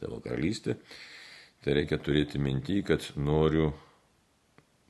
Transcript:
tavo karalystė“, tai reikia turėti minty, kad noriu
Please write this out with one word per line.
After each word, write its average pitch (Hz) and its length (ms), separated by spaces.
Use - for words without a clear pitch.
tavo 58 200
karalystė“, 67 560
tai 69 160
reikia 76 200
turėti 73 400
minty, 69 440
kad 78 240
noriu 78 560